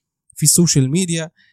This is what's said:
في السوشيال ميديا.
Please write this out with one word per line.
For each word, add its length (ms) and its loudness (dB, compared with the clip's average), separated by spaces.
في 60 -8
السوشيال 480 2
ميديا. 400 -4